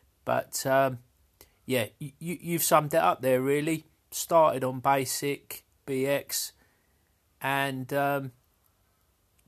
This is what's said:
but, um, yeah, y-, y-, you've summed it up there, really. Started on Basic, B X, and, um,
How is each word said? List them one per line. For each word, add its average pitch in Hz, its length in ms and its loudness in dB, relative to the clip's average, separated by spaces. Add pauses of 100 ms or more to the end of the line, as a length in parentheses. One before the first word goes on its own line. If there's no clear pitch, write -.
(260)
but, - 400 -2
um, 135 340 2 (680)
yeah, 123 200 0 (160)
y-, 143 180 -10
y-, 165 220 -8
you've 170 220 -2
summed 151 300 4
it 165 60 4
up 175 220 2
there, 127 180 4
really. 147 460 0 (260)
Started 151 540 2
on 131 160 -6
Basic, 139 840 -2 (220)
B 131 200 -2
X, - 460 -4 (880)
and, 139 540 -4
um, 143 400 -2 (1160)